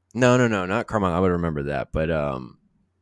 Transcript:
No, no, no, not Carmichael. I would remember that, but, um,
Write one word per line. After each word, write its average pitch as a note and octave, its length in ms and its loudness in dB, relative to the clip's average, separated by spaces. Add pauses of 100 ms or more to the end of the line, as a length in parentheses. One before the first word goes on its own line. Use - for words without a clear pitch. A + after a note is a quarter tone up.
(140)
No, B2 220 4
no, B2+ 100 4
no, G2+ 200 0
not G#2+ 200 -2
Carmichael. F#2+ 300 0
I F2+ 40 2
would F#2+ 120 4
remember E2 320 -2
that, C#2 260 -4
but, D#2+ 200 -2
um, C#2 480 -4 (440)